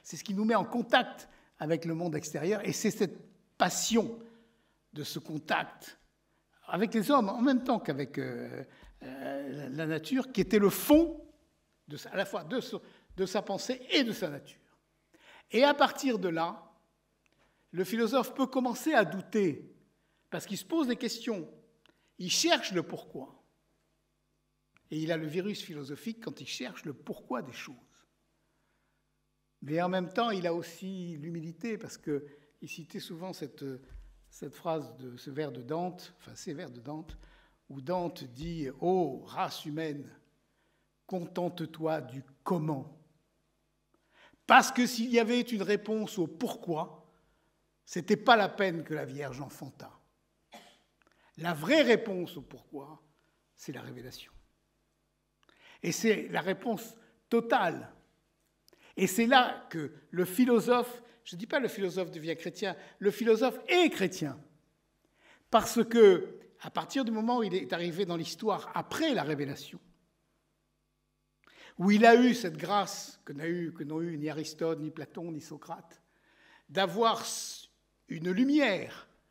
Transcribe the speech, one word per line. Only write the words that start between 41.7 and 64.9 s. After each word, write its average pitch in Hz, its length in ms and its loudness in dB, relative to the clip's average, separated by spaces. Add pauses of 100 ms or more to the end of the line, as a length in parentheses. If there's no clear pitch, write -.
du 131 220 -12 (200)
comment. » 151 560 -2 (1500)
Parce 233 240 10
que 247 160 2
s'il 233 240 -4
y 233 80 6
avait 240 220 4
une 233 200 -4
réponse 208 560 -2
au 170 80 2
pourquoi, - 880 -6 (720)
c'était 196 320 0
pas 233 180 8
la 196 140 6
peine 170 340 -2
que 156 100 -10
la 143 120 -6
Vierge 131 360 -10
enfantât. - 500 -16 (1500)
La 165 160 -4
vraie 208 300 4
réponse 208 540 2
au 139 40 -12
pourquoi, 143 600 -16 (520)
c'est - 160 -14
la 127 100 -12
révélation. 123 500 -16 (1500)
Et 170 80 -2
c'est 214 380 0
la 170 120 -2
réponse 190 540 -4 (340)
totale. 226 640 0 (1000)
Et 185 100 0
c'est 233 220 2
là 247 420 4
que 151 240 -8 (160)
le 175 160 0
philosophe, 240 760 4 (200)
je - 120 -16
dis 180 100 -10
pas 302 140 0
le 247 80 0
philosophe 180 420 -4
devient 160 260 -6
chrétien, 175 400 -6 (220)
le 202 140 2
philosophe 226 560 4
est 359 240 6
chrétien. 156 480 -2 (1120)